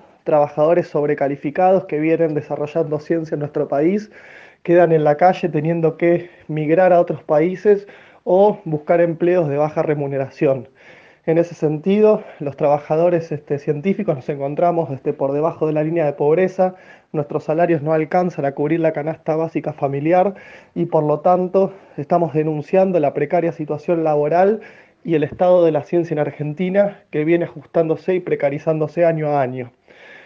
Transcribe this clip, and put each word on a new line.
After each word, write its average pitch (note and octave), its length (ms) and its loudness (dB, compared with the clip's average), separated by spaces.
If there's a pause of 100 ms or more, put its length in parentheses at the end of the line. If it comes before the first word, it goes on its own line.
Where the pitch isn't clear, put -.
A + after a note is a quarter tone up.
(240)
trabajadores D#3 640 2
sobrecalificados D3+ 960 0
que D3+ 160 -6
vienen D#3+ 340 0
desarrollando D3 640 -4
ciencia D#3 380 -6
en D3 40 -6
nuestro C#3+ 280 -4
país, F3+ 420 0 (540)
quedan E3+ 260 4
en D#3+ 140 4
la D3 120 2
calle F3+ 320 2
teniendo D#3+ 480 -2
que E3+ 320 0 (200)
migrar D#3+ 440 2
a F3 60 6
otros E3+ 240 -2
países F#3 640 2 (380)
o G3+ 400 4
buscar E3 360 0
empleos E3+ 480 2
de C#3 100 -2
baja D3+ 240 -2
remuneración. C#3 840 -2 (600)
En E3 120 2
ese E3 180 -2
sentido, G3 680 2 (160)
los C#3+ 180 -8
trabajadores, D#3+ 760 0
este, D3 260 -6
científicos E3 560 -2
nos B2+ 140 -12
encontramos, D3+ 640 -2
este, C#3 200 -6
por C#3 200 -2
debajo D#3 340 -2
de D#3 60 0
la D3+ 100 0
línea D#3+ 240 0
de C#3+ 60 -2
pobreza, F#3 640 0 (360)
nuestros D3 300 -4
salarios E3 400 0
no D#3 100 -2
alcanzan D#3+ 520 -2
a C#3 80 -2
cubrir D3+ 260 -2
la D#3+ 140 0
canasta D#3 420 -6
básica D#3+ 380 -4
familiar D#3+ 640 0 (420)
y, F3 100 -2
por E3 160 0
lo D3+ 180 0
tanto, F#3 520 2 (240)
estamos E3 360 0
denunciando D#3 680 0
la C#3+ 120 0
precaria E3 380 -2
situación D#3 540 -4
laboral D#3+ 560 2 (420)
y E3 140 0
el D3+ 80 0
estado F3+ 400 2
de E3 80 4
la D3 100 0
ciencia E3+ 320 -2
en D3+ 60 -2
Argentina, F#3 880 -2
que D3+ 140 -2
viene E3+ 220 2
ajustándose D#3+ 680 -2
y F#3 60 0
precarizándose D3+ 840 -2
año D#3 260 0
a C#3+ 120 0
año. B2+ 300 -6 (540)